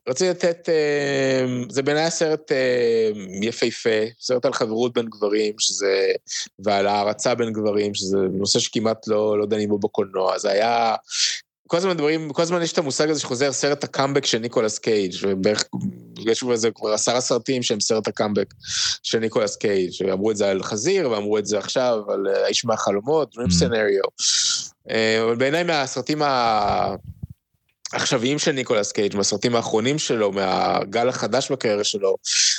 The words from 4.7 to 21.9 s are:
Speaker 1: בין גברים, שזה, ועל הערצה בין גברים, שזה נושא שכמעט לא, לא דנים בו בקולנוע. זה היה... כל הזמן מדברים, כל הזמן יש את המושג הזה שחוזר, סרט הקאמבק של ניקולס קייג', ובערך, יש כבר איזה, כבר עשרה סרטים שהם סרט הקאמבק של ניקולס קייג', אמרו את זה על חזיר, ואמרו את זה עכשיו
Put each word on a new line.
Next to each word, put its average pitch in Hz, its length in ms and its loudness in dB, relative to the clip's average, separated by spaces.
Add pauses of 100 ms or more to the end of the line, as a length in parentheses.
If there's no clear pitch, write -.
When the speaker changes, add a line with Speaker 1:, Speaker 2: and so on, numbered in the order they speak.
Speaker 1:
בין 117 120 0
גברים, 107 540 0
שזה, 98 520 2 (480)
ועל 101 280 2
הערצה 104 480 0
בין 113 180 0
גברים, 104 400 0
שזה 98 240 -2 (140)
נושא 98 280 0
שכמעט 110 480 -2
לא, 107 320 2
לא 104 60 0
דנים 104 240 0
בו 104 100 0
בקולנוע. 95 600 0
זה 101 120 0
היה... 113 440 2 (720)
כל 170 100 2
הזמן 185 140 2
מדברים, 156 420 0
כל - 80 0
הזמן 170 200 0
יש 170 120 -2
את - 40 -2
המושג 151 320 0
הזה 147 100 0
שחוזר, 135 320 0
סרט 143 320 -2
הקאמבק 139 420 0
של 120 120 2
ניקולס 110 420 0
קייג', 101 420 0
ובערך, 98 440 2 (600)
יש 110 140 2
כבר 123 120 -2
איזה, 113 240 2
כבר 107 180 -2
עשרה 120 280 0
סרטים 123 420 0
שהם 110 160 0
סרט 110 280 0
הקאמבק 104 460 -2 (500)
של 117 160 -2
ניקולס 110 360 0
קייג', 95 360 0 (220)
אמרו 101 180 0
את 104 60 -2
זה 101 120 2
על 95 140 0
חזיר, 151 460 0
ואמרו 104 280 0
את 101 80 -2
זה 104 120 0
עכשיו 120 500 0